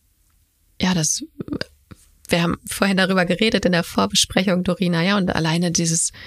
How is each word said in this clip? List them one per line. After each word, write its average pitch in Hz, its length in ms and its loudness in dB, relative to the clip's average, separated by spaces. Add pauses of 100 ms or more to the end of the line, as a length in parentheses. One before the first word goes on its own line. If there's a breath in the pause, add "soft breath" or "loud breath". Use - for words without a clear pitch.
(800)
ja, 185 140 0
das, 156 280 -2 (1040)
wir 170 140 2
haben 170 220 0
vorhin 196 320 0
darüber 190 300 2
geredet 196 400 0
in 185 60 4
der 170 120 0
Vorbesprechung, 190 800 0
Dorina, 175 380 0
ja, 196 160 2
und 180 160 0
alleine 165 360 0
dieses 165 420 -2 (140 loud breath)